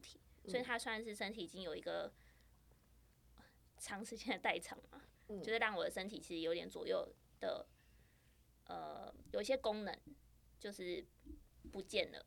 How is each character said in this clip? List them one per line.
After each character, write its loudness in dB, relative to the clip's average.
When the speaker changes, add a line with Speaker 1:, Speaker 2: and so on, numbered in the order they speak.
Speaker 1:
题， -16
Speaker 2:
嗯。 -6
Speaker 1:
所 4
以 2
它 2
算 0
是 -4
身 0
体 -4
已 -2
经 -6
有 0
一 -4
个 0
长 -4
时 -6
间 0
的 0
代 4
偿 -8
嘛， -16
Speaker 2:
嗯。 -4
Speaker 1:
就 0
是 6
让 6
我 4
的 4
身 0
体 -4
其 -6
实 0
有 4
点 0
左 -4
右 4
的， 0
呃， -6
有 4
一 2
些 4
功 2
能 -2
就 -6
是 -2
不 -4
见 4
了， -10